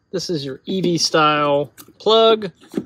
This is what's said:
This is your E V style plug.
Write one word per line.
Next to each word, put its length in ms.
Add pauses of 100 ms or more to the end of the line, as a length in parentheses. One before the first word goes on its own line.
(120)
This 180
is 160
your 200
E 160
V 160
style 720 (280)
plug. 520 (340)